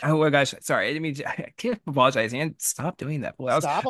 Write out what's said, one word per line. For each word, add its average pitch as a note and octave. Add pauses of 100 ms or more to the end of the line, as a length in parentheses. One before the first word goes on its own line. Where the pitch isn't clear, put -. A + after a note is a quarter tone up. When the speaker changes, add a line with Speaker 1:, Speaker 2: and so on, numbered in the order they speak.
Speaker 1:
Oh D#3
my D#3
gosh. C#3
Sorry. A2+
I -
didn't D#3
mean D#3
to, C#3+
I -
can't A#3
apologize, B2+
Ian. D3+
Stop -
doing D3
that. -
Well, B2+
I B2
was, D#3+
Speaker 2:
Stop E3+